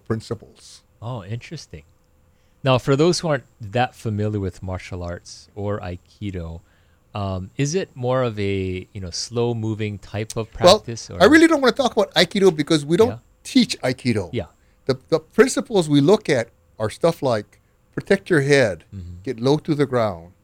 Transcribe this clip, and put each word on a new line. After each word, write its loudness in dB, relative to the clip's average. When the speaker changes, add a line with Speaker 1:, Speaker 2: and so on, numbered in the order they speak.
Speaker 1:
principles. -10
Speaker 2:
Oh, -10
interesting. -14
Now, 2
for 2
those 2
who -4
aren't -2
that -2
familiar -4
with -6
martial -10
arts -14
or -6
Aikido, -12
um, -6
is -2
it -4
more -2
of -4
a, -4
you -12
know, -10
slow-moving -4
type -10
of -8
practice? 2
Speaker 1:
Well, -12
Speaker 2:
Or? 6
Speaker 1:
I 8
really 8
don't 4
wanna 4
talk -2
about 0
Aikido 4
because 0
we -2
don't 4
Speaker 2:
Yeah. -16
Speaker 1:
teach 2
Aikido. -2
Speaker 2:
Yeah. -6
Speaker 1:
The, -2
the 0
principles 0
we 4
look 4
at 0
are -2
stuff -2
like -4
protect -2
your 4
head, 2
Speaker 2:
Mm-hmm. -14
Speaker 1:
get -8
low 2
to -4
the 0
ground, -4